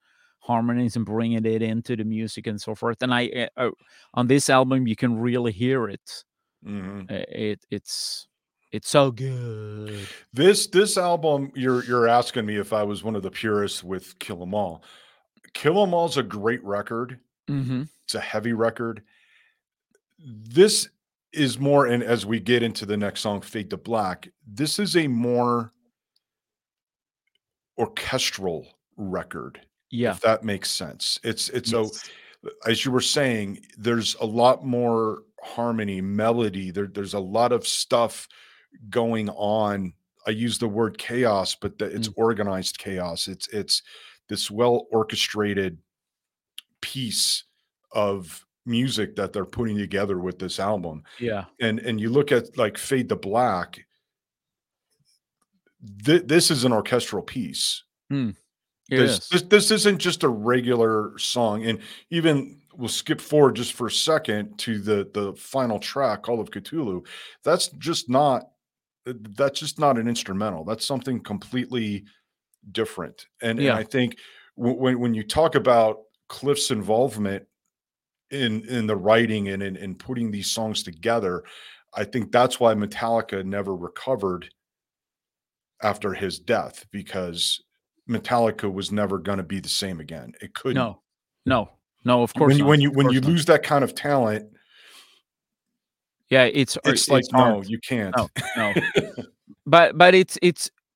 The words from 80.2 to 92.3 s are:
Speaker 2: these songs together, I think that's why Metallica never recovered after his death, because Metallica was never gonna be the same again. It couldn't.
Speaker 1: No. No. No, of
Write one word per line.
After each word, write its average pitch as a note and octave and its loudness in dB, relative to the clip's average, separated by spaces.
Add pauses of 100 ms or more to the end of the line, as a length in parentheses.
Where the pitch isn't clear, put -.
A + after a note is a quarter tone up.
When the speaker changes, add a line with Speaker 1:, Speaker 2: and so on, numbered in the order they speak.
Speaker 2:
these G2+ -6
songs A2 -4
together, F#2 -2 (500)
I G#2+ -4
think G#2+ -4
that's B2 4
why A2+ 6
Metallica G#2+ -2
never G2 -4
recovered F2+ -6 (1300)
after G2+ 0
his F2+ -6
death, F#2+ -4
because F2+ -6 (460)
Metallica A2 0
was F#2+ -6
never G2+ 0
gonna F#2+ -4
be G2 -6
the - -12
same F#3+ -4
again. D#2+ -14 (100)
It G2+ -18
couldn't. C3 -4
Speaker 1:
No. A#2 -4 (460)
No. B2 0 (340)
No, B2 4
of A#2 0